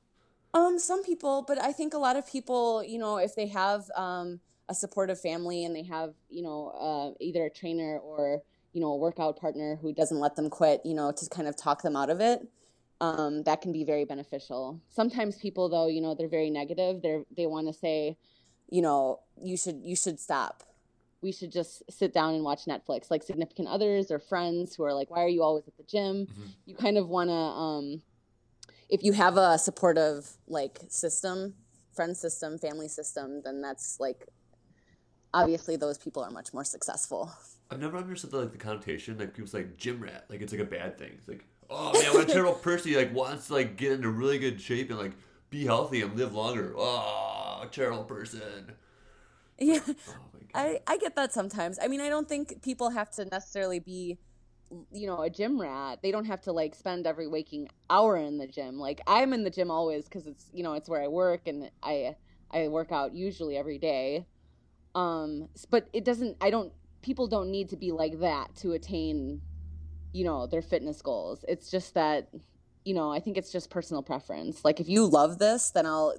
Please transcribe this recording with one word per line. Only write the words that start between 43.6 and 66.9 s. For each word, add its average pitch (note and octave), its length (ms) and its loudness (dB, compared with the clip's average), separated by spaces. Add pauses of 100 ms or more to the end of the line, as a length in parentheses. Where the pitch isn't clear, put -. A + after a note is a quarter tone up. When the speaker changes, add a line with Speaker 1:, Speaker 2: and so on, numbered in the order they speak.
Speaker 2:
get C3+ 160 2
into B2 180 0
really C3+ 280 2
good B2 220 -2
shape B2 300 -2
and, A2+ 80 -6
like, G2 140 -6 (360)
be C#3+ 160 -4
healthy B2 380 2
and G2+ 140 -4
live A2+ 180 0
longer. A2 420 -2
Oh, G#2 960 -2
terrible A#2 320 -2
person." G#2+ 720 -12 (800)
Speaker 1:
Yeah. D4+ 220 4 (260)
Speaker 2:
Oh - 260 -18
my - 80 -20
God. - 140 -20
Speaker 1:
I, D4 320 0
I D4+ 120 2
get A#3+ 180 -4
that C4 160 2
sometimes. G3 480 -2
I A#3+ 80 2
mean, C#4 140 -2
I D4 80 -2
don't D4+ 180 -2
think C#4+ 340 -4
people B3 280 -2
have G#3+ 220 -2
to G3+ 120 -6
necessarily F#3 560 -4
be, F3 380 -8 (720)
you G#3 140 -8
know, F3 160 -2
a E3 80 2
gym A3+ 300 0
rat. C#3 420 -4
They G3 80 2
don't G#3+ 160 0
have G3 160 -4
to, F#3 100 -2
like, D#3+ 220 0
spend F3+ 320 -4
every D#3+ 200 -2
waking D3+ 420 -6 (220)
hour G3+ 260 8
in D3 220 -2
the C3+ 80 -6
gym. C3 320 -8
Like, C#3+ 280 -6
I'm C4 260 6
in A#3 100 0
the F#3+ 80 0
gym F3 200 0
always D#3+ 380 0
'cause D#3+ 180 -12
it's, - 260 -16
you F3 100 -6
know, D#3+ 120 -4
it's D3+ 140 -8
where D#3 140 0
I D3 60 -2
work F3 400 2
and C#3+ 220 -6 (120)
I, C#3+ 340 -2 (340)
I D#3 180 2
work D#3 240 -2
out C#3+ 220 0
usually F3 420 -4
every C#3+ 220 -4
day. C#3+ 480 0 (680)
Um, D#3+ 600 -2
s-, - 120 -20
but A#3 260 4
it A3 120 -2
doesn't, A#3+ 360 0
I G3+ 100 6
don't, G3+ 220 0 (300)